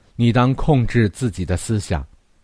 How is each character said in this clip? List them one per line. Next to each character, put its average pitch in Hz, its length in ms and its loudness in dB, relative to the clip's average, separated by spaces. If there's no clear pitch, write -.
你 120 160 2
当 123 220 2
控 131 320 2
制 110 240 2
自 123 220 -4
己 90 140 -6
的 90 100 -2
思 107 240 -2
想， 80 260 -6